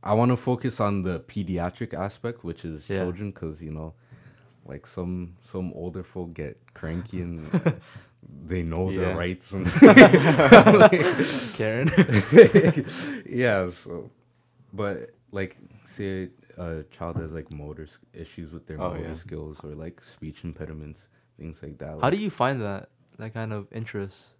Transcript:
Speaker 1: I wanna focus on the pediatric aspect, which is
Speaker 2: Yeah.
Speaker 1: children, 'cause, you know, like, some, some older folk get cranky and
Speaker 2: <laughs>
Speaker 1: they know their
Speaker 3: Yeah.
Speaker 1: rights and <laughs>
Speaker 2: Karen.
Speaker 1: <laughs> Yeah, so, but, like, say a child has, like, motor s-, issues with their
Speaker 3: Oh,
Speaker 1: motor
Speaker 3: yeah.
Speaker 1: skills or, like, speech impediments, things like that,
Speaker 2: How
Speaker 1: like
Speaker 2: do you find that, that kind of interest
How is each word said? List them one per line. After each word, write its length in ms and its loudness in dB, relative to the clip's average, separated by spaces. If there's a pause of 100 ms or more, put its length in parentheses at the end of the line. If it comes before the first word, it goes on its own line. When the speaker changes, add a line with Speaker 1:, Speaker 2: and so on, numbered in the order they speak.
Speaker 1:
I 100 -2
wanna 240 2
focus 420 -6
on 240 -2
the 180 -6
pediatric 720 -8
aspect, 500 -10
which 220 -12
is 240 -14
Speaker 2:
Yeah. 140 -4
Speaker 1:
children, 280 -8
'cause, 300 -12
you 100 -14
know, 220 -12 (720)
like, 200 -16
some, 540 -10
some 340 -10
older 300 -12
folk 300 -14
get 240 -12 (160)
cranky 480 -10
and 240 -10
Speaker 2:
<laughs> 360 -4 (680)
Speaker 1:
they 160 -6
know 280 -4
their 180 -4
Speaker 3:
Yeah. 60 -6
Speaker 1:
rights 380 -8
and 120 -6
<laughs> 1900 6
Speaker 2:
Karen. 340 -2
Speaker 1:
<laughs> 1400 6
Yeah, 400 0
so, 400 -14 (640)
but, 380 -8 (200)
like, 260 -10 (300)
say 420 -10 (280)
a 340 -10
child 260 -10
has, 140 -10
like, 200 -14
motor 320 -16
s-, 160 -20 (140)
issues 380 -18
with 160 -18
their 140 -14
Speaker 3:
Oh, 120 -4
Speaker 1:
motor 160 -12
Speaker 3:
yeah. 60 -12
Speaker 1:
skills 480 -16
or, 120 -16
like, 280 -18
speech 400 -20
impediments, 640 -16 (300)
things 240 -18
like 180 -18
that, 120 -14
Speaker 2:
How 80 -14
Speaker 1:
like 140 0
Speaker 2:
do 60 -4
you 100 -6
find 320 -4
that, 280 -10 (280)
that 160 -14
kind 200 -10
of 180 -10
interest 560 -12 (120)